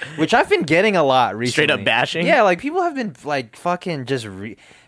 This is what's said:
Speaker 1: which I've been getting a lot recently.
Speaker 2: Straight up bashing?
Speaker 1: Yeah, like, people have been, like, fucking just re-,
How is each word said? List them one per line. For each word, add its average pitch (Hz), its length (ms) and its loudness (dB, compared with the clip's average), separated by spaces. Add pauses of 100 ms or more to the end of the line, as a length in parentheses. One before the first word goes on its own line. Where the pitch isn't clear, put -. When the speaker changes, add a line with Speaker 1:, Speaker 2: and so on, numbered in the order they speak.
(160)
Speaker 1:
which 156 180 0
I've 285 160 4
been 370 140 2
getting 185 300 2
a 170 80 4
lot 127 320 4
recently. 117 180 -4 (140)
Speaker 2:
Straight 143 40 2
up 131 140 0
bashing? 135 420 0
Speaker 1:
Yeah, 285 160 4
like, 180 180 2
people 320 220 -4
have 339 120 -2
been, 214 300 -8
like, 135 320 -6
fucking 175 480 -6
just 120 220 -4
re-, 101 320 -14 (300)